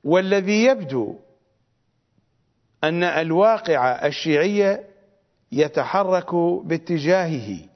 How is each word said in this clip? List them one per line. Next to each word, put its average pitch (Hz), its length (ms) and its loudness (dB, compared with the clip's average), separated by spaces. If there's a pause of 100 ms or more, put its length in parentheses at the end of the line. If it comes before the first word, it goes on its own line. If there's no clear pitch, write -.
والذي 190 600 2
يبدو 135 560 -2 (1600)
أن 170 200 0
الواقع 160 1040 0
الشيعي 156 800 0 (680)
يتحرك 175 840 0
باتجاهه. 165 1400 -2